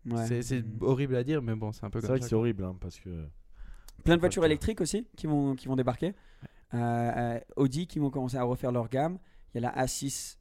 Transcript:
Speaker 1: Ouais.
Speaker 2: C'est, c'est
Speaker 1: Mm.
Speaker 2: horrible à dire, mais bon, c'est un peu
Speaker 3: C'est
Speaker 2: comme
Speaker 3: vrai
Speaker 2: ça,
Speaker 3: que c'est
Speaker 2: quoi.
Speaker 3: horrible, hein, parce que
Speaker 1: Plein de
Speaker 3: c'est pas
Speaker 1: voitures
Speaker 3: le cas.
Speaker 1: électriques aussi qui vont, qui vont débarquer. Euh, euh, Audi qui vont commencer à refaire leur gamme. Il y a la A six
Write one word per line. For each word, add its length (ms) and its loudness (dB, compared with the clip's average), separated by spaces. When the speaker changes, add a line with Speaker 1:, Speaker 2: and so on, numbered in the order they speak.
Speaker 1:
Ouais. 220 0
Speaker 2:
C'est, 140 0
c'est 200 -2
Speaker 1:
Mm. 220 -6
Speaker 2:
horrible 320 2
à 80 2
dire, 180 0
mais 140 -2
bon, 160 -4
c'est 140 -10
un 40 -6
peu 120 -4
Speaker 3:
C'est 60 -2
Speaker 2:
comme 80 4
Speaker 3:
vrai 40 2
Speaker 2:
ça, 60 -2
Speaker 3:
que 40 -10
c'est 60 2
Speaker 2:
quoi. 40 6
Speaker 3:
horrible, 260 2
hein, 160 -6
parce 180 -10
que 100 -14
Speaker 1:
Plein 80 -8
de 60 -8
Speaker 3:
c'est 880 -4
pas 60 10
Speaker 1:
voitures 240 2
Speaker 3:
le 60 6
cas. 40 6
Speaker 1:
électriques 300 0
aussi 340 -2
qui 120 -6
vont, 280 2
qui 140 -10
vont 80 2
débarquer. 360 0
Euh, 40 0
euh, 640 0
Audi 320 2
qui 120 -4
vont 100 2
commencer 260 -2
à 80 0
refaire 300 0
leur 160 0
gamme. 280 0
Il 60 -2
y 40 0
a 60 0
la 80 -6
A 80 2
six 540 -6